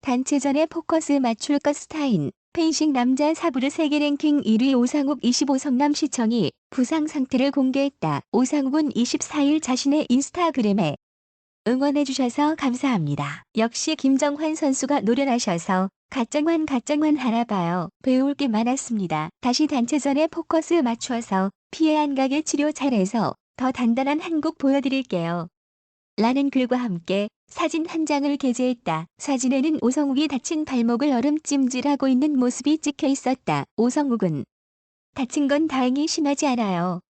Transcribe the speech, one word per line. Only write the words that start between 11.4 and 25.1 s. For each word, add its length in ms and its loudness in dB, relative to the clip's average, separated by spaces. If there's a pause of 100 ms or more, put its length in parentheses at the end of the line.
"응원해주셔서 880 0
감사합니다. 880 -2 (140)
역시 380 -2
김정환 600 0
선수가 460 0
노련하셔서 880 0 (200)
갓정환, 560 0
갓정환 520 0
하나 260 0
봐요. 460 -2 (120)
배울 320 2
게 140 -2
많았습니다. 800 -2 (120)
다시 260 2
단체전에 600 0
포커스 540 -2
맞춰서 680 -2 (180)
피해 280 2
안 180 0
가게 260 0
치료 300 0
잘해서 640 0 (200)
더 160 -2
단단한 480 0
한국 380 -2
보여드릴게요." 920 0 (680)